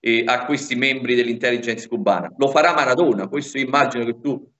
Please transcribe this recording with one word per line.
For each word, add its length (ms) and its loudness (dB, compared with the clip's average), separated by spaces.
eh, 260 0
a 180 0
questi 300 -4
membri 400 0
dell'intelligence 720 -2
cubana. 500 -2
Lo 120 2
farà 260 4
Maradona, 540 2
questo 300 -6
immagino 460 0
che 160 -4
tu 240 -4